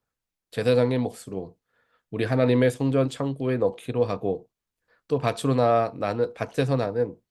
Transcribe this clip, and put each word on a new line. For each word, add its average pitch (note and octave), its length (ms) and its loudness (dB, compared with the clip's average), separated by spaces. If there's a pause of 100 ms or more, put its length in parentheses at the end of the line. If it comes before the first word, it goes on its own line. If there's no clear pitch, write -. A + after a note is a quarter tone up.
(520)
제사장의 B2 480 2
몫으로 F#2+ 580 -8 (540)
우리 A2 120 -4
하나님의 B2 480 4
성전 C3+ 380 0
창고에 C3+ 480 -4
넣기로 A2+ 480 -2
하고 G2 420 -4 (640)
또 C#3+ 100 0
밭으로 B2 360 0
나-, A#2 420 4
나는, A2+ 360 -2
밭에서 C3+ 440 -2
나는 A2 400 -2 (140)